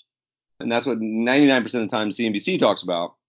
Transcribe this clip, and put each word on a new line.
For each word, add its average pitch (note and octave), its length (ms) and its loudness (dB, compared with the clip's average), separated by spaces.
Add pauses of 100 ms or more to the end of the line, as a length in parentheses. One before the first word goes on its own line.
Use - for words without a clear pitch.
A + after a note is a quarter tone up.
(600)
And A#2 120 -4
that's A#2+ 140 0
what A#2+ 140 -2
ninety-nine B2 640 2
percent A2+ 220 -4
of G2+ 60 -4
the B2 60 -4
time G#2+ 160 -2
C A#2+ 140 -4
N A2 80 0
B G2+ 60 -2
C F#3 180 0
talks G#2+ 260 2
about. F2 320 -4 (140)